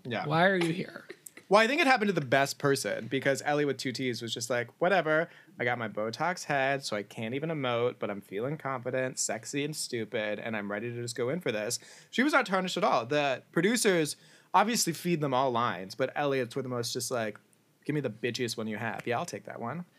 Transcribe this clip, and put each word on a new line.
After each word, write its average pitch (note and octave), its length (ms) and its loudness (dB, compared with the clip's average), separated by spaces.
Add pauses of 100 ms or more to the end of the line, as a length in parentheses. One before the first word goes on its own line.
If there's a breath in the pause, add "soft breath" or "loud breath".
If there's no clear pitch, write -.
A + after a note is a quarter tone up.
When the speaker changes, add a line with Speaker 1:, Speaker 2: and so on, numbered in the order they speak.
Speaker 1:
Yeah. A2+ 200 -2
Speaker 2:
Why D#3+ 200 4
are G3 100 6
you E3+ 160 2
here?" - 320 -6 (460)
Speaker 1:
Well, G3+ 120 10
I A3+ 60 6
think C#4+ 140 2
it D4+ 60 6
happened A3+ 200 6
to G3+ 60 2
the E3+ 120 2
best C3+ 320 4
person A#2+ 500 0
because C3+ 380 0
Ellie D3 200 2
with C#3 120 -2
two C3 140 -4
T's A#2+ 300 -4
was A#2 120 -6
just A#2+ 160 -6
like, A#2+ 200 0 (100)
"Whatever. E3 500 2 (300 loud breath)
I A#2+ 60 0
got B2 120 0
my A2+ 120 -2
Botox A#2 560 -4
head, C#3 380 0
so A2 120 -4
I G#2 80 -4
can't A2+ 320 -6
even D3+ 140 -4
emote, B2 500 0
but G#2+ 100 -4
I'm G2+ 120 -6
feeling B2 360 -6
confident, C3 640 -4
sexy, A#2+ 460 -4
and D3+ 100 -6
stupid, G#2+ 640 -4
and A2+ 180 -6
I'm G2+ 140 -4
ready G#2+ 180 -4
to A#2+ 120 -8
just A#2+ 160 -8
go B2 120 -2
in E3+ 120 -2
for C#3 100 -2
this." G#2+ 280 -2 (320 loud breath)
She A#3+ 120 2
was D4+ 100 2
not C4+ 120 4
tarnished F#3 320 -2
at F3+ 60 0
all. B2+ 220 2
The C#3+ 460 0
producers F3+ 640 2 (380 soft breath)
obviously G3+ 400 4
feed F3 280 0
them C#3 120 0
all C3 180 4
lines, G2+ 440 0
but C3 200 -2
Elliot's C3+ 400 0
were C3+ 80 -2
the C3 60 -6
most A#2+ 240 -4
just B2 180 -4
like, A2 260 -2 (480)
"Give C#3+ 80 -4
me D3+ 80 0
the B2+ 80 -2
bitchiest A#2+ 480 -4
one A2 100 -4
you G#2+ 100 -4
have. A2 280 -6
Yeah, A#2 140 -2
I'll F3 60 -4
take G2+ 200 -10
that - 140 -10
one. C3 240 -6 (160 soft breath)